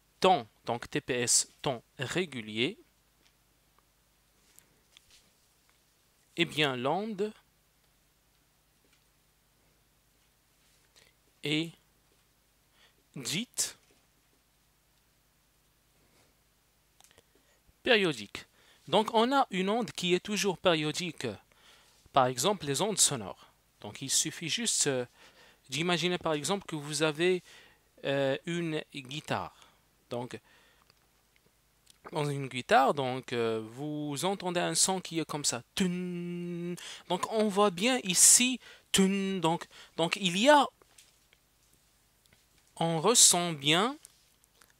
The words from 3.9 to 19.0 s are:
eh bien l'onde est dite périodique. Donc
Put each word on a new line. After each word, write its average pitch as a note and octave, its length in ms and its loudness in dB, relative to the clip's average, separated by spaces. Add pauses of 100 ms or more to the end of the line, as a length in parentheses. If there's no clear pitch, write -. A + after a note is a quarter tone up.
eh E3+ 80 0
bien C#3 320 -2
l'onde F#3+ 560 -4 (4000)
est D#3 300 -2 (1400)
dite D3 600 -6 (4000)
périodique. E3 640 0 (440)
Donc G#3 260 2